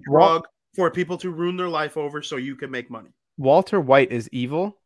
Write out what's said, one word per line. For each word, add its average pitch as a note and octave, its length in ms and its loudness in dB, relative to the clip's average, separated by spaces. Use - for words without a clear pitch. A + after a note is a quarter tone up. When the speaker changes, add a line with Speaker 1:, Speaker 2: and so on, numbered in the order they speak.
Speaker 1:
Wal- D#3+ 200 6
Speaker 2:
drug E3 180 0
for F3 160 0
people F3 280 -6
to F#3 100 -8
ruin F3 260 -6
their F3+ 140 -6
life D3+ 280 -6
over D3 240 -8
so D3 140 -10
you C3 200 -8
can C3+ 160 -12
make B2 180 -10
money. A2+ 220 -16
Speaker 1:
Walter E3 420 2
White C3+ 320 4
is A#2+ 200 -6
evil, D3+ 540 -6